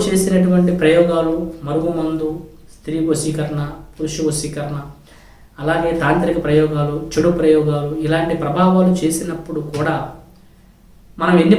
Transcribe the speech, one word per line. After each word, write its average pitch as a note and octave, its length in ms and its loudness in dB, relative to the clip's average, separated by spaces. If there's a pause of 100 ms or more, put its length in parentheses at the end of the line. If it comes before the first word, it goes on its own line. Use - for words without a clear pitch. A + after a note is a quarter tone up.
చేసినటువంటి F3+ 720 2
ప్రయోగాలు, E3 540 4 (320)
మరుగుమందు, D#3 640 -2 (440)
స్త్రీ D#3 240 -8 (100)
వశీకరణ, D3+ 520 -2 (360)
పురుష - 200 -6 (120)
వశీకరణ, D3 480 -6 (880)
అలాగే E3 280 0 (120)
తాంత్రిక E3 420 0
ప్రయోగాలు, D3 520 2 (160)
చెడు D#3+ 180 2 (100)
ప్రయోగాలు, D3 500 2 (160)
ఇలాంటి D#3+ 360 0
ప్రభావాలు F#3 500 4 (100)
చేసినప్పుడు D#3+ 580 -4 (160)
కూడా D3+ 200 -2 (1200)
మనం F3 240 4
ఎన్ని F3+ 160 6